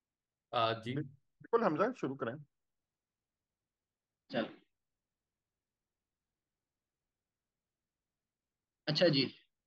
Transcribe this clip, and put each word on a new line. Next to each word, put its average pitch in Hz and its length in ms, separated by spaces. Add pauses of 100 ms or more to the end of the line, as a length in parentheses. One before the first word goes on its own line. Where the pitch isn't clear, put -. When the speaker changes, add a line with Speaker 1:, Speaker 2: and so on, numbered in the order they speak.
(520)
Speaker 1:
अ, 113 320
जी। 123 100
Speaker 2:
बिल्कुल - 680
हमजा, 190 300
शुरू 139 220
करें। 135 300 (1900)
Speaker 3:
चलो। 113 160 (4000)
अच्छा 156 220
जी, 135 260 (320)